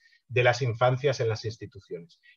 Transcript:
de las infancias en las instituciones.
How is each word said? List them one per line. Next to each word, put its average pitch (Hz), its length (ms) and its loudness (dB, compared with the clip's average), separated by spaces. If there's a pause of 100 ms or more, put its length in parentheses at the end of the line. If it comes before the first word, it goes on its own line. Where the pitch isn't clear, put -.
(280)
de 120 160 2
las 120 180 4
infancias 127 600 2
en 113 80 0
las 110 160 -4
instituciones. 98 720 -14 (180)